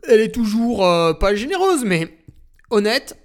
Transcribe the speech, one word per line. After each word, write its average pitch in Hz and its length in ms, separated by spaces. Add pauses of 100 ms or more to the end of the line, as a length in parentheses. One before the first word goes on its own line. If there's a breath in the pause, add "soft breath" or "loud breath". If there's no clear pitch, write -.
elle 226 140
est 214 100
toujours, 226 540
euh, 170 280
pas 196 200
généreuse, 339 500
mais 165 360 (500)
honnête. 220 560